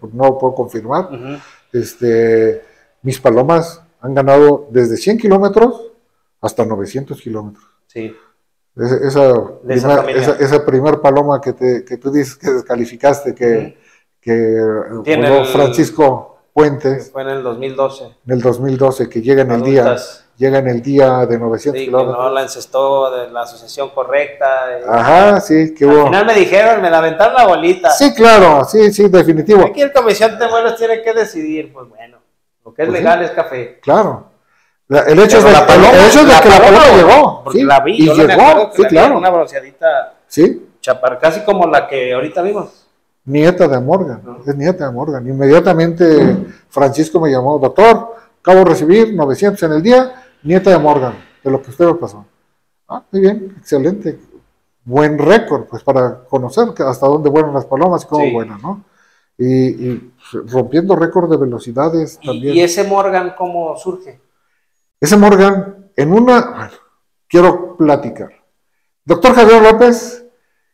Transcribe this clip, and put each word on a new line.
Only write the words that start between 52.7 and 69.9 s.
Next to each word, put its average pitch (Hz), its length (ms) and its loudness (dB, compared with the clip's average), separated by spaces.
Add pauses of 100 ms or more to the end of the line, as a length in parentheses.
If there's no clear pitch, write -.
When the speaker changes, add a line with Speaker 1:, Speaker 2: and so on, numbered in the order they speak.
Speaker 1:
Ah, - 140 -14 (100)
muy 196 100 -4
bien, 196 380 -2
excelente. 151 580 -6 (640)
Buen 147 340 0
récord, 156 520 0
pues, 113 140 -16
para 127 400 -2
conocer 135 500 -4
que - 80 -8
hasta 135 240 -4
dónde 147 240 0
vuelan 147 240 0
las 127 100 -6
palomas 165 400 -4
y - 40 -20
cómo 151 160 -2
Speaker 2:
Sí. 123 80 -4
Speaker 1:
vuelan, 107 280 -8
¿no? 190 240 -14 (540)
Y, 127 80 -4 (440)
y - 220 -14 (400)
rompiendo 156 440 -2
récord 165 340 -2
de 156 60 2
velocidades 135 840 -6
Speaker 2:
¿Y, 151 60 -18
Speaker 1:
también. 131 300 -6
Speaker 2:
y 175 40 2
ese 175 240 -2
Morgan 190 540 -4
cómo 175 380 -8
surge? 175 440 -14 (800)
Speaker 1:
Ese 165 160 0
Morgan, 196 800 2
en 147 160 -2
una, 240 280 4 (160)
bueno, 110 140 -16 (580)
quiero - 480 0
platicar. 135 540 -4 (720)
Doctor 170 300 2
Javier 226 280 6
López 233 640 2 (500)